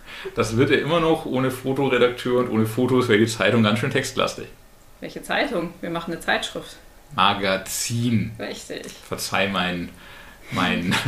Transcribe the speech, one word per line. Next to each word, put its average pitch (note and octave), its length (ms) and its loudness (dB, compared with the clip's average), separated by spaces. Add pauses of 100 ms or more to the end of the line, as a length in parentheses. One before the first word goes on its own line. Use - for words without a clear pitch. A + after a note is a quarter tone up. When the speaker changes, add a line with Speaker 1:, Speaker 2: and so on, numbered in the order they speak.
(340)
Speaker 1:
Das A2 240 0
wird B2+ 120 6
er C3 120 4
immer D#3+ 180 2
noch D#3+ 240 2
ohne C3 260 0
Fotoredakteur B2 880 2
und A#2 100 0
ohne A2 160 4
Fotos B2 420 2
wäre G#2+ 120 6
die A2 60 6
Zeitung G#2+ 360 4
ganz G#2+ 160 4
schön - 140 -2
textlastig. - 560 -2 (520)
Speaker 2:
Welche - 220 -12
Zeitung? F#3 580 -4
Wir F#3+ 80 -8
machen E3+ 240 -6
eine D#3+ 80 -8
Zeitschrift. - 560 -6 (380)
Speaker 1:
Magazin. G2+ 1200 0
Speaker 2:
Richtig. - 440 -10 (260)
Speaker 1:
Verzeih G2 400 -2
mein, F2+ 400 -2 (600)
mein F2+ 420 0 (160)